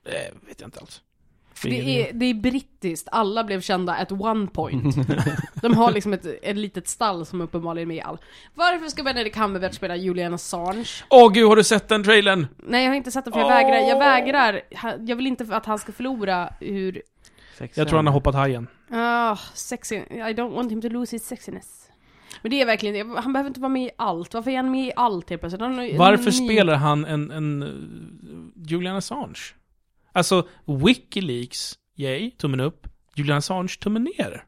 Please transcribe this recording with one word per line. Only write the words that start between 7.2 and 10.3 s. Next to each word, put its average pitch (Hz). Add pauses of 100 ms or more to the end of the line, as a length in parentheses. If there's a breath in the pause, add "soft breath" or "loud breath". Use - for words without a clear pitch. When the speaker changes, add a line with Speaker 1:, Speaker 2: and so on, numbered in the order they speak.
Speaker 2:
som 180
uppenbarligen 165
är 165
med -
i -
all. 156 (360 soft breath)
Varför 339
ska 294
Benedict 240
Cumberbatch 196
spela 175
Julian 175